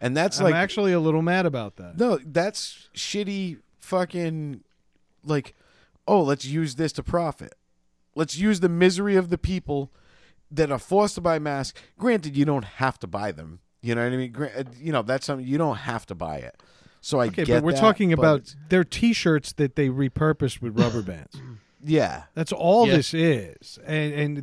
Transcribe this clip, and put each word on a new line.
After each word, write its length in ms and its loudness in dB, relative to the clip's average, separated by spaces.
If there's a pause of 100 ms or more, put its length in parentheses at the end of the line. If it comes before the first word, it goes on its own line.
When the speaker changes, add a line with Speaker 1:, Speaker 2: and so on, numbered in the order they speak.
Speaker 1:
And 160 -2
that's 220 0
Speaker 2:
I'm 60 2
Speaker 1:
like 100 6
Speaker 2:
actually 380 0
a 80 2
little 220 2
mad 220 2
about 320 -4
that. 220 -10
Speaker 1:
No, 260 2
that's 720 -4
shitty 640 -4 (220)
fucking, 840 -4 (600)
like, 300 -2 (520)
"Oh, 160 6
let's 240 0
use 300 -4
this 160 -2
to 100 -8
profit. 520 -4 (600)
Let's 240 -2
use 220 2
the 100 4
misery 460 4
of 120 2
the 100 -2
people 520 -4 (600)
that 200 0
are 80 -2
forced 380 0
to 40 -8
buy 180 0
masks." 400 -6 (200)
Granted, 400 0
you 80 4
don't 180 0
have 360 -4
to 60 -10
buy 260 -6
them. 280 -16 (220)
You 120 -2
know 100 0
what 100 -2
I 20 -2
mean? 160 -6
Gra-, 240 -8
uh, 80 -6 (160)
you 120 -6
know, 100 0
that's 240 -4
something, 200 -6
you 120 0
don't 180 0
have 300 -8
to 80 -10
buy 240 -8
it. 180 -14 (460)
So 180 -2
I 60 2
Speaker 2:
Okay, 180 -4
Speaker 1:
get 120 4
Speaker 2:
but 80 2
we're 80 2
Speaker 1:
that, 80 0
Speaker 2:
talking 300 4
Speaker 1:
but 80 4
Speaker 2:
about 220 4
Speaker 1:
it's 160 -20 (140)
Speaker 2:
their 140 6
T-shirts 680 0
that 220 -2
they 140 0
repurposed 720 -2
with 180 -4
rubber 220 2
Speaker 1:
<clears throat> 0 -
Speaker 2:
bands. 360 -12 (480)
Speaker 1:
Yeah. 360 2 (120)
Speaker 2:
That's 180 -4
all 340 4
Speaker 3:
Yeah. 100 6
Speaker 2:
this 160 2
is. 720 -2
And, 300 -2
and 280 -2